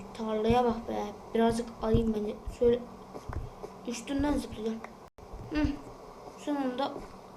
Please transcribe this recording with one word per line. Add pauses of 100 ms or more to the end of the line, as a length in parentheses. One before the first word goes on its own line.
(140)
tarlaya
bak
be. (300)
Birazcık (140)
alayım
bence. (240)
Şöyle (1080)
üstünden
zıplayacağım. (720)
Hı. (800)
Sonunda. (460)